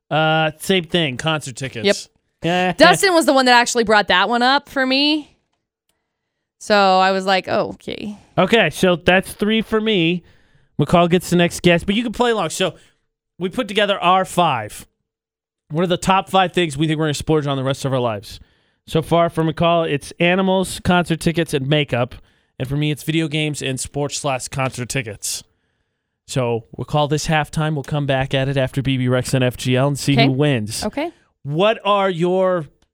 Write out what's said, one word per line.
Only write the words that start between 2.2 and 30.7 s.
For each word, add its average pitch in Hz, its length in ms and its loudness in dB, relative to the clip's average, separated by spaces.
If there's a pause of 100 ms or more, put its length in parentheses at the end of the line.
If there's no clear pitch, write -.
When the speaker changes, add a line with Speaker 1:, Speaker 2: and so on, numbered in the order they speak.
Speaker 1:
Yeah. 180 300 0
<laughs> - 40 -12
Speaker 2:
Dustin 349 360 4
was 330 120 2
the 294 80 4
one 262 120 4
that 247 140 6
actually 240 240 0
brought 208 260 2
that 196 200 2
one 240 140 0
up 277 260 2
for 262 160 -2
me. 285 440 0 (1300)
So - 160 0
I 190 360 4
was 190 140 -2
like, 190 240 0
"Oh, 208 240 -2
okay." - 440 -12 (200)
Speaker 1:
Okay, 185 320 4
so 180 260 2
that's 185 380 2
three 220 280 0
for 220 200 -2
me. 180 420 0 (560)
McCall 170 300 4
gets 180 200 0
the 170 60 2
next 175 260 0
guess, 170 220 4
but 202 120 -2
you 233 80 -2
can 226 100 -6
play 240 180 0
along. 190 200 -2
So 185 240 -4 (640)
we 185 120 -6
put 247 180 -6
together 202 320 0
our 185 260 4
five. 139 640 -2 (840)
What 165 100 0
are 185 40 2
the 170 100 2
top 190 320 2
five 185 240 2
things 160 240 0
we 156 100 0
think 156 120 -2
we're 160 60 0
gonna 147 100 0
splurge 151 320 0
on 139 100 -2
the 131 60 -4
rest 135 200 -4
of 131 100 -2
our 131 60 0
lives? 110 400 -6 (460)
So 160 160 -2
far 170 280 2
for 165 140 -2
McCall, 165 460 0
it's 143 300 -6
animals, 185 640 0
concert 175 360 2
tickets, 165 340 -2
and 135 140 -4
makeup. 139 480 -2 (440)
And 127 100 -8
for 143 80 -4
me, 151 140 -2
it's 143 100 -8
video 160 260 -2
games 151 360 -4
and 131 160 -6
sports - 400 -6
slash 131 300 -6
concert 127 400 -6
tickets. - 540 -8 (840)
So 120 380 -4 (120)
we'll 120 80 -8
call 151 220 0
this 151 200 -2
halftime. 156 460 -2
We'll 143 100 -6
come 147 220 -4
back 135 300 0
at 135 120 0
it 139 80 -2
after 131 280 -2
B 131 140 -2
B 127 100 -2
Rex 127 260 0
and 127 100 2
F 123 140 0
G 127 180 0
L 131 120 2
and 143 100 -2
see 143 160 0
Speaker 2:
Okay. 135 140 4
Speaker 1:
who 135 40 2
wins. 127 540 -2